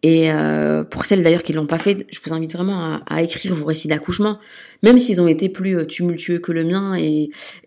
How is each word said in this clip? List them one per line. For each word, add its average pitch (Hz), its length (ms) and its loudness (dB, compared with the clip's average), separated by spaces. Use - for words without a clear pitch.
Et, 160 280 4
euh, 151 520 0
pour - 220 -8
celles 190 180 2
d'ailleurs 165 200 4
qui 160 100 -6
l'ont 156 140 -4
pas 160 100 -2
fait, 196 340 -2
je - 120 -14
vous 160 100 -6
invite 160 200 -6
vraiment 185 260 -4
à, 160 280 -6
à 156 140 -2
écrire 170 320 -4
vos 151 120 -4
récits 156 220 -4
d'accouchement, 180 520 -2
même 240 140 10
s'ils 214 240 4
ont 175 60 6
été 165 220 2
plus, 190 280 -2
euh, 160 80 -2
tumultueux 170 540 -2
que 170 120 -8
le 165 120 -2
mien 190 320 -2
et, 151 340 0